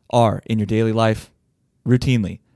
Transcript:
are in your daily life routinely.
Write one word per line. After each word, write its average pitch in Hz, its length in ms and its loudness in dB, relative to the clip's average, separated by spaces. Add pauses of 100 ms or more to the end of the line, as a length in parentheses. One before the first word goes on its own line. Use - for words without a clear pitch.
are 110 380 2
in 113 100 -2
your 107 80 -2
daily 110 280 0
life 110 380 -2 (540)
routinely. 117 540 0 (160)